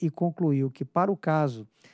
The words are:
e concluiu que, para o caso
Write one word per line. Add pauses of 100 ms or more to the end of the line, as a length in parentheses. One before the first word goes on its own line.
e
concluiu
que,
para
o
caso (260)